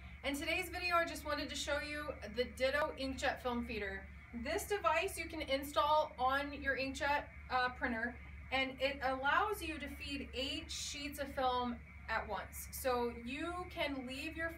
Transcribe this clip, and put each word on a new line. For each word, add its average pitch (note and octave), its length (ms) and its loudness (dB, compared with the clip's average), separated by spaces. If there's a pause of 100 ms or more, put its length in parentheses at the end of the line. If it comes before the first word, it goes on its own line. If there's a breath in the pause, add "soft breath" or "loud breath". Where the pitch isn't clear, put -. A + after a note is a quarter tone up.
(220 loud breath)
and C#4 140 0
today's E4 320 0
video F4 260 0
I E4+ 100 6
just D4+ 220 -4
wanted D4 240 0
to D4 60 -6
show D4 240 0
you D4 240 -4 (320)
the B3 80 4
Ditto C4+ 520 2
inkjet C4 460 0
film A#3+ 220 2
feeder. G3+ 380 -4 (420 loud breath)
This E4+ 220 0
device F4 520 4
you E4 60 -4
can D#4+ 180 -4
install D4 720 4
on C#4 360 4 (100)
your C4+ 140 2
inkjet, C#4+ 480 2 (260)
uh, B3+ 200 4
printer, A#3+ 440 -2 (380 loud breath)
and C4 260 4
it C#4 240 2
allows C#4+ 580 4
you D#4+ 180 -4
to C#4+ 180 -4
feed C#4+ 360 -6
eight C#4+ 380 -2
sheets C#4+ 480 -4
of C#4 160 -2
film B3 400 4 (340)
at A3 200 0
once. F#3 420 -6
So B3 420 2 (140)
you D#4 260 -4 (160)
can C#4+ 380 -2
leave D4+ 300 -6
your E4 220 -2